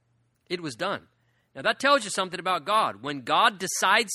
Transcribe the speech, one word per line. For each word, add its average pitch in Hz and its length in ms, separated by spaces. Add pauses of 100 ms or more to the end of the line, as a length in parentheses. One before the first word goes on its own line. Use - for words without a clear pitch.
(500)
It 180 100
was 151 140
done. 170 300 (480)
Now, 135 100
that 214 180
tells 277 240
you 196 60
something 185 280
about 175 260
God. 143 380
When 139 200
God 180 360
decides 196 560